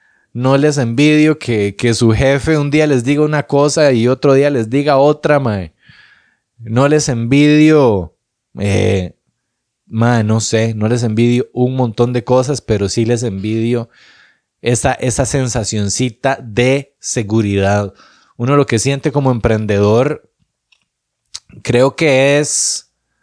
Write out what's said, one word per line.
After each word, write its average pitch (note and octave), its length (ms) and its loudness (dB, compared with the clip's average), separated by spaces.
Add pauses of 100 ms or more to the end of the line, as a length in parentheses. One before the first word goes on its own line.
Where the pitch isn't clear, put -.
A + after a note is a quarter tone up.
(360)
No C3 220 2
les D3 200 2
envidio D3+ 640 2
que, G2+ 380 -4
que A#2+ 160 0
su A2+ 180 2
jefe C3+ 460 0
un C#3+ 120 -2
día D3+ 180 2
les B2+ 180 0
diga C#3+ 180 0
una D3+ 200 -2
cosa D3 500 2
y A#2 160 2
otro C3+ 240 2
día C#3 160 2
les A#2 200 -2
diga C#3 280 0
otra, D3 420 2
mae. G#2 340 -4 (840)
No A#2 300 0
les D3+ 180 0
envidio, C#3+ 1080 2 (420)
eh, G2 560 -2 (680)
mae, A2+ 400 0
no A2 160 0
sé, A2+ 320 -2
no A2 160 -2
les A#2+ 140 -2
envidio A#2+ 500 0
un B2+ 240 -2
montón A#2+ 340 -2
de A#2+ 140 -4
cosas, B2+ 340 0
pero G2+ 300 -2
sí A2+ 160 -2
les A#2 180 -2
envidio A2+ 680 -4 (720)
esa, B2 300 -2
esa B2+ 340 -4
sensacioncita B2 1160 -4
de B2+ 580 -2
seguridad. G2+ 960 -2 (420)
Uno C3 220 0
lo C#3 80 4
que A2+ 140 0
siente C#3 340 -4
como C3+ 180 0
emprendedor, A2 1000 0 (1300)
creo B2+ 320 2
que C#3+ 440 2
es, - 520 -6 (320)